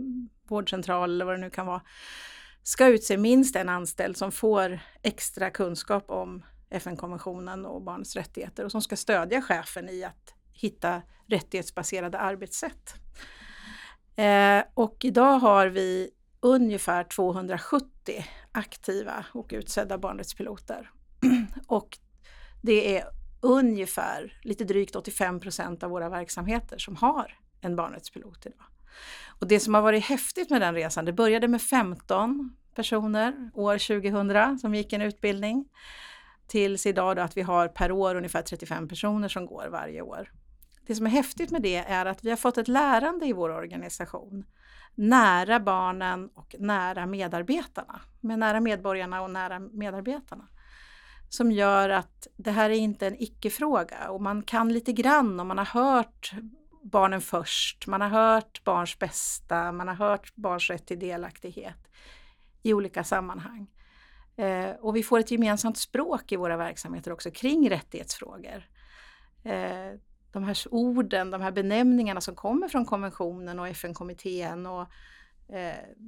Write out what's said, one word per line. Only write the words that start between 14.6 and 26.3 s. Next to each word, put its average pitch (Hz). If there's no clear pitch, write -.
och 233
idag 262
har 202
vi 185
ungefär 214
tvåhundrasjuttio 185
aktiva 208
och 226
utsedda 202
barnrättspiloter. 196
<clears throat> 247
Och -
det 214
är -
ungefär 220
lite 214
drygt 196
åttiofem 185
procent 180
av 180
våra 170
verksamheter 190